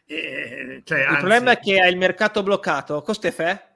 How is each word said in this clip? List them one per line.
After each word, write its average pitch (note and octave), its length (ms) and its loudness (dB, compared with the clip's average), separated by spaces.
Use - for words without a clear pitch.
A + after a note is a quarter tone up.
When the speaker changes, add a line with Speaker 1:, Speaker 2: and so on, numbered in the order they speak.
Speaker 1:
Eh, C#3 800 -10
cioè, D3+ 160 -2
Speaker 2:
il C3+ 60 2
Speaker 1:
anzi C#3+ 140 2
Speaker 2:
problema A#3+ 320 4
è A#3 80 2
che G3 200 2
hai F3+ 100 6
il F3+ 80 2
mercato G3+ 460 0
bloccato, E3 580 -2
con G#3+ 140 -6
Stefè, F3 600 -4